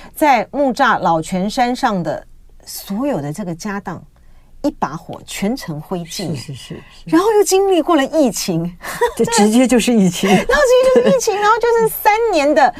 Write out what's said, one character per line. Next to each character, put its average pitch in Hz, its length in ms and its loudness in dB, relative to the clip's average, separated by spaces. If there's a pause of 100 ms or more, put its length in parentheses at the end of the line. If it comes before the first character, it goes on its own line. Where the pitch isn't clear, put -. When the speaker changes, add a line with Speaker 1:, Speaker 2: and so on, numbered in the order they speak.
(140)
Speaker 1:
在 254 380 2
木 269 200 0
栅 226 280 2
老 165 200 0
泉 185 300 -4
山 247 240 -2
上 220 260 -2
的 151 240 -6 (400)
所 233 440 -8
有 208 120 -4
的 143 120 -8
这 208 120 -10
个 175 80 -8
家 196 280 -10
当 165 200 -12 (600)
一 294 80 -2
把 - 200 -6
火 - 360 -14
全 214 300 -6
成 151 240 -10
灰 180 240 -8
烬。 196 240 -10
Speaker 2:
是， 160 80 -6
是， 131 180 -12
是， - 0 -
是。 - 280 -16 (240)
Speaker 1:
然 320 140 2
后 427 120 2
又 415 100 4
经 381 300 2
历 330 100 2
过 330 140 0
了 277 100 2
疫 285 240 0
情。 170 420 -4 (180)
Speaker 2:
<laughs> - 280 -4
这 233 60 0
直 381 260 4
接 247 160 4
就 240 140 2
是 247 120 0
疫 196 160 4
情。 190 220 -2
Speaker 1:
<laughs> - 0 -
然 - 80 6
后 571 60 0
直 508 500 4
接 480 80 6
就 523 80 2
是 539 60 4
疫 480 40 -2
情， 440 140 -2
然 415 120 0
后 453 100 4
就 466 100 0 (100)
是 453 120 2
三 427 240 0 (180)
年 302 240 2
的， 269 260 4